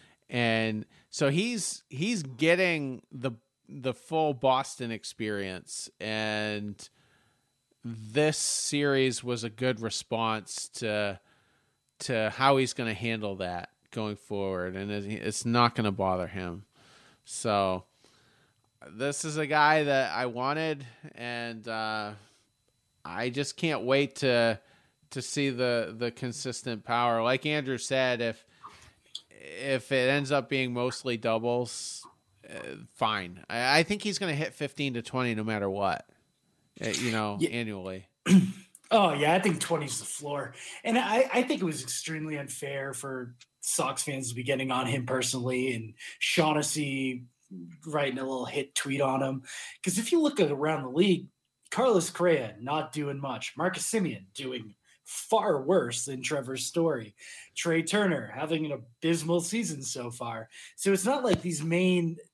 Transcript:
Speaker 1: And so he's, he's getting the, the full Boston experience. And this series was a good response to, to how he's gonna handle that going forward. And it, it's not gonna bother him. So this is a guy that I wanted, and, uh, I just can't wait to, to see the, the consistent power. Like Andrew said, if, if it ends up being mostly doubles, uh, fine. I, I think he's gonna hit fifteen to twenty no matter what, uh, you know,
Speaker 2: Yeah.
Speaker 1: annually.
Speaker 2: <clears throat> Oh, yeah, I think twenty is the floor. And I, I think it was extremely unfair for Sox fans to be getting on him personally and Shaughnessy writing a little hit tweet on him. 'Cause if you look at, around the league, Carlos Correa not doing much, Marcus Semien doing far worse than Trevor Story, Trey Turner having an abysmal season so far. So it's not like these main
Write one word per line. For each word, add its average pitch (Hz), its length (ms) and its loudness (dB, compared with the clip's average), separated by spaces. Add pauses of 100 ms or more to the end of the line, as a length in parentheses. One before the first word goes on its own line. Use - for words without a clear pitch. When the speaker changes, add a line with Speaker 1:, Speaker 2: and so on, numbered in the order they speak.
(280)
Speaker 1:
And 113 580 0 (220)
so 139 220 2
he's, 208 580 -2
he's 180 340 -2
getting 156 880 2
the, 127 220 -6 (360)
the 131 260 -4
full 160 400 0
Boston 131 560 2
experience. 101 1000 -6 (120)
And 107 880 -4 (960)
this 117 540 0
series 135 840 2
was 120 220 -4
a 113 60 -4
good 120 300 0
response 110 960 -4
to, 104 460 -2 (800)
to 110 360 0
how 135 200 8
he's 131 160 2
gonna 113 220 -2
handle 107 420 -4
that 90 340 -6 (220)
going 107 240 -4
forward. 95 600 -4
And 101 140 -6
it, 104 160 -4
it's 104 380 -4
not 120 320 4
gonna 107 160 2
bother 92 340 0
him. 92 380 -8 (600)
So 98 600 0 (1120)
this 139 280 -4
is 151 120 -4
a 156 100 -2
guy 151 380 6
that 135 280 4
I 123 140 0
wanted, 139 580 -2 (300)
and, 117 540 -8
uh, 110 460 -4 (880)
I 104 260 -4
just 139 260 -4
can't 147 280 -2
wait 135 320 2
to, 117 420 4 (520)
to 131 120 -8
see 139 280 0
the, 120 460 0
the 120 140 -2
consistent 120 720 -6
power. 120 380 2
Like 127 240 2
Andrew 139 320 -2
said, 127 420 0
if, 113 240 -4 (840)
if 117 640 -4
it 131 180 6
ends 139 220 2
up 135 160 2
being 131 240 0
mostly 123 440 -2
doubles, 117 880 0 (440)
uh, - 100 -12 (360)
fine. 95 540 -2
I, 127 300 4
I 170 60 8
think 208 180 -4
he's 202 160 -2
gonna 175 160 0
hit 143 180 -2
fifteen 139 420 -4
to 117 80 -4
twenty 123 340 0
no 107 80 -2
matter 104 260 0
what, 98 340 0 (800)
uh, 117 40 0
you 117 240 -2
know, 107 260 0
Speaker 2:
Yeah. - 120 0
Speaker 1:
annually. 98 580 -8 (180)
Speaker 2:
<clears throat> 180 100 10 (580)
Oh, 190 200 8
yeah, 147 180 4
I 185 60 6
think 185 200 2
twenty 147 280 -2
is 120 140 -6
the 110 40 -10
floor. 143 480 -6 (320)
And 226 140 2
I, 247 340 4
I 247 120 4
think 254 180 -2
it - 20 0
was 151 180 -2
extremely 156 540 -6
unfair 139 560 -8
for 127 420 -8 (260)
Sox - 420 0
fans 131 260 -4
to 120 60 -6
be 123 80 -6
getting 131 280 0
on 127 160 0
him 123 200 -2
personally 127 640 0
and 110 220 -8 (240)
Shaughnessy 147 1080 2 (640)
writing 143 320 -2
a 135 40 -4
little 131 220 -4
hit 131 300 -4
tweet 139 260 -2
on 135 220 2
him. 135 220 -2 (380)
'Cause 185 160 0
if 220 140 -2
you 339 80 6
look 285 200 4
at, 151 100 4
around 147 320 0
the 127 80 -6
league, 175 380 4 (420)
Carlos 220 400 4
Correa 147 500 2
not 143 320 -2
doing 143 260 -4
much, 131 380 -8
Marcus 180 340 -2
Semien 156 440 0
doing 127 400 -8 (300)
far 202 580 0
worse 135 420 2
than 131 180 -6
Trevor 131 360 -4
Story, 131 560 0 (400)
Trey 165 280 2
Turner 170 520 0
having 156 320 -2
an 147 60 -4
abysmal 165 680 0
season 170 420 -4
so 123 280 -6
far. 113 400 -8 (260)
So 196 160 2
it's 190 140 2
not 262 180 2
like 190 160 4
these 160 220 -2
main 170 560 2 (160)